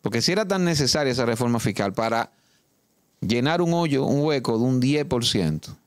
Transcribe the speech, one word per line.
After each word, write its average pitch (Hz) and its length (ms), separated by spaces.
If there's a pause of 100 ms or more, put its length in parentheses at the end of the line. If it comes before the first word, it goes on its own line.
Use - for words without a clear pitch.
Porque 113 220
si 170 100
era 202 160
tan 190 160
necesaria 147 480
esa 120 140
reforma 117 340
fiscal 101 320
para 113 400 (880)
llenar 127 400
un 170 140
hoyo, 151 320
un 143 180
hueco 131 320
de 113 80
un 127 160
diez 143 240
por 117 220
ciento 80 500 (100)